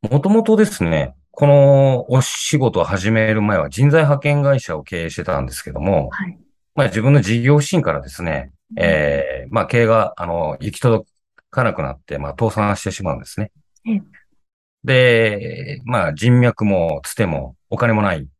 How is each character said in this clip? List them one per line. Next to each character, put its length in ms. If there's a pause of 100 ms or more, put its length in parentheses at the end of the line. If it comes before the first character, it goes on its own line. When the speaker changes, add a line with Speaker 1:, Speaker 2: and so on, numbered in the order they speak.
Speaker 1:
も 120
と 80
も 160
と 100
で 120
す 180
ね、 320 (160)
こ 160
の 640
お 80
仕 380
事 200
を 60
始 260
め 240
る 80
前 160
は 120
人 200
材 120
派 200
遣 220
会 160
社 160
を 80
経 220
営 40
し 60
て 80
た 160
ん 60
で 60
す 120
け 80
ど 80
も、 320
Speaker 2:
は 160
い。 100 (380)
Speaker 1:
ま 80
あ、 20
自 160
分 100
の 100
事 200
業 160
不 60
振 180
か 100
ら 80
で 80
す 140
ね、 300 (180)
Speaker 2:
う 40
ん。 100
Speaker 1:
え 640
ー、 40
ま 120
あ、 40
経 160
営 40
が、 300
あ 100
の、 340
行 160
き 40
届 300 (400)
か 120
な 120
く 80
な 100
っ 60
て、 200
ま 120
あ、 20
倒 180
産 260
し 60
て 80
し 120
ま 120
う 20
ん 20
で 80
す 140
ね。 100 (360)
Speaker 2:
え 80
え。 80 (840)
Speaker 1:
で、 1000
ま 220
あ、 80
人 260
脈 240
も 400
つ 100
て 120
も 300 (120)
お 80
金 160
も 100
な 120
い 120 (140)